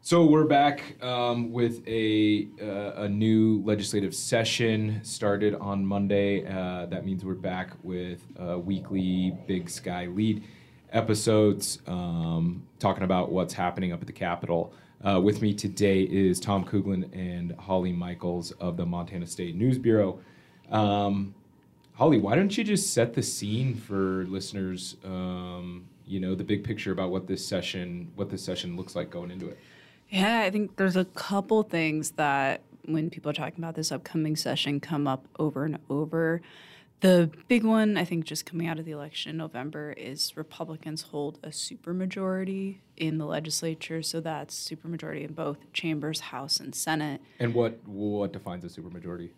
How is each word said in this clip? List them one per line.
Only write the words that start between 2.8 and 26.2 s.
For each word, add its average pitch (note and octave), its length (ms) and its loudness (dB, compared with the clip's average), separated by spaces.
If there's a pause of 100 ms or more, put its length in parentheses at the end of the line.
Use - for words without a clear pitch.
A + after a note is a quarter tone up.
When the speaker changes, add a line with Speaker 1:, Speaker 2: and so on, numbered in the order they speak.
Speaker 1:
a G2+ 60 -2
new A2 540 6
legislative G2+ 500 0
session A2 880 0
started G2+ 540 0
on G2 300 -2
Monday. G2+ 600 2
Uh, F2+ 420 -6
that F2+ 180 -6
means F#2 180 -4
we're F#2 120 -4
back F2+ 360 -6 (120)
with, F2+ 380 -6 (160)
uh, F2 220 -4
weekly F#2 760 0 (140)
Big F2+ 220 -2
Sky F2+ 380 -6
Lead G#2 360 0 (480)
episodes, G#2+ 960 2
um, E2+ 800 -2 (120)
talking F#2+ 240 2
about F2+ 280 2
what's F2+ 220 0
happening F2+ 400 -2
up E2 80 -8
at - 60 -10
the - 60 -14
Capitol. E2+ 600 -2 (280)
Uh, G2 220 4
with G#2 180 4
me G#2 120 4
today G2 480 2
is F#2+ 360 4
Tom G2 280 0
Cooglin F#2+ 480 0
and F2 440 -6
Holly F#2 360 0
Michaels F2 580 -4
of F2 240 -4
the F2 100 -2
Montana F2 400 -4
State E2+ 300 -8
News B2 220 4
Bureau. G#2+ 420 4 (500)
Um, G2+ 640 2 (600)
Holly, C#3+ 240 6
why G2+ 180 2
don't G3 220 4
you A3+ 80 0
just G3+ 280 2
set A#2 200 2
the C3 100 0
scene A2 500 -2
for F#2+ 540 0
listeners, F#2+ 760 -6
um, F2+ 800 -8 (200)
you G2 140 -4
know, F#2 160 0